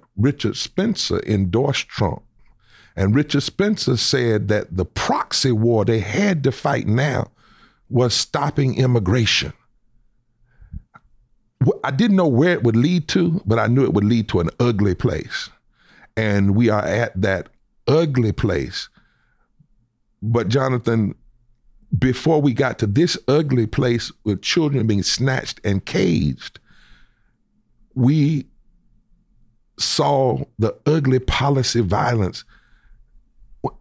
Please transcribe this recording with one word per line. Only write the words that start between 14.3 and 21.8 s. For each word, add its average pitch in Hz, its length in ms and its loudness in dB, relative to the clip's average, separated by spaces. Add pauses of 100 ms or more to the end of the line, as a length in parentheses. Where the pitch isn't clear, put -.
an 82 100 0 (100)
ugly 104 360 0
place. - 540 -4 (680)
And 101 380 2
we 117 140 4
are 107 140 2
at 104 380 -2
that 95 280 -2 (380)
ugly 131 440 2
place. - 580 -4 (1300)
But 113 280 -2
Jonathan, 117 640 0 (840)